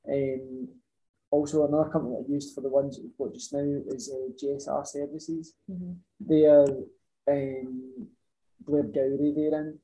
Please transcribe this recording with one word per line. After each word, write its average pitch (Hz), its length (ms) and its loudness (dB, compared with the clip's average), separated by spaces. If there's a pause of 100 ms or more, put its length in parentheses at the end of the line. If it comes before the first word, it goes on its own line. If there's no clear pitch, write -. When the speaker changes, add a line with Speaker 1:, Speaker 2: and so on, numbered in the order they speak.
Speaker 1:
Um, 131 600 -4 (600)
also, 147 360 2
another 151 240 2
company 123 260 -2
that - 120 -8
I 143 40 -2
used 143 220 -6
for 135 60 -10
the 135 80 -4
ones 139 280 0
that - 80 -14
we've - 120 -16
got 123 180 -6
just - 180 -12
now 143 80 -2
is, 139 520 -4
uh, 131 240 -6
G 139 160 -4
S 139 140 -8
R 143 180 -4
Services. 156 720 -8 (160)
Speaker 2:
Mm-hmm. 180 220 -10 (280)
Speaker 1:
They 156 260 6
are, 147 200 10 (640)
um, 131 800 -4 (560)
Blairgowrie 143 680 0
they're 151 260 0
in. 151 240 -8